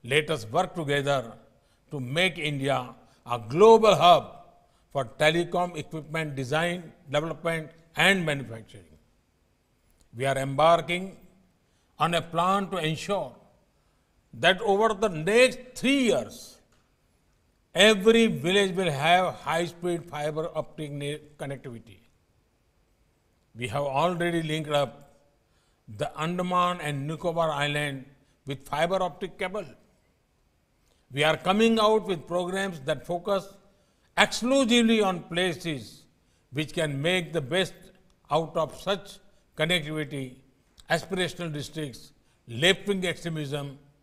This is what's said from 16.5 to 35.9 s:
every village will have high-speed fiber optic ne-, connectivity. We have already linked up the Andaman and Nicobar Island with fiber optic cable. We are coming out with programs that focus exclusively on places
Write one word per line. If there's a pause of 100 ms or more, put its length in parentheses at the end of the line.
every
village
will
have
high-speed
fiber
optic
ne-, (180)
connectivity. (1600)
We
have
already
linked
up (840)
the (100)
Andaman
and
Nicobar
Island (400)
with
fiber
optic
cable. (1500)
We
are
coming
out
with
programs
that
focus (720)
exclusively
on
places (480)